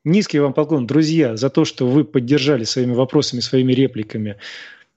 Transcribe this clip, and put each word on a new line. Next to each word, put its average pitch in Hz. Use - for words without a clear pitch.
низкий 160
вам 139
поклон, 151
друзья, 151
за 131
то, 160
что 131
вы 143
поддержали 135
своими 123
вопросами, 127
своими 127
репликами 107